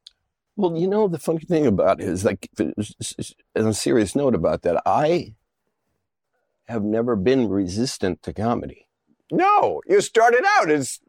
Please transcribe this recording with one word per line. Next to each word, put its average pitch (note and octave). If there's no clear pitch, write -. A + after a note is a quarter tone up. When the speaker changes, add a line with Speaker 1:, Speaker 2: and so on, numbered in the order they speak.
Speaker 1:
Well, F3+
you F3+
know, G#3
the E3+
funny E3
thing D3+
about F2+
it G2
is, F#2
like, G2+
f-, E2
s-, G#2
s-, -
s-, -
on A2
a G#2+
serious -
note C#3
about E2
that, E2+
I B2+
have A#2
never A2+
been A#2+
resistant G2
to D#2+
comedy. A2
Speaker 2:
No, C#4
you G#3
started A#3+
out F3+
as D3